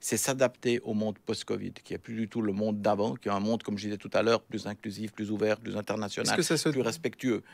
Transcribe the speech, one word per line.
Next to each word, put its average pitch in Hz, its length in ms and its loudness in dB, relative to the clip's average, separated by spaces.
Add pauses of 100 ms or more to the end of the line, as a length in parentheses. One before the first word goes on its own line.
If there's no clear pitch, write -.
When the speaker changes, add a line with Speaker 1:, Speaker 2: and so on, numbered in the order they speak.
Speaker 1:
c'est - 160 0
s'adapter 123 640 2
au 113 120 -4
monde 107 260 0
post-covid, 104 520 -4
qui - 220 -12
n'est 95 60 -6
plus 113 160 -12
du 110 120 -2
tout 117 140 -4
le 107 100 2
monde 104 300 0
d'avant, 104 340 2
qui 113 140 -6
est - 20 0
un 98 80 2
monde, 110 240 0
comme 104 140 -4
je 101 80 -6
disais 104 120 -4
tout - 160 -10
à 104 100 4
l'heure, 113 180 4
plus 104 260 -8
inclusif, 104 460 -8
plus 107 180 -4
ouvert, 107 260 2
plus 101 200 -6
international, 104 500 -2
Speaker 2:
Est-ce - 80 2
que 185 80 4
ça 160 140 2
se 160 100 0
Speaker 1:
plus 135 140 2
respectueux. 120 600 -2 (100)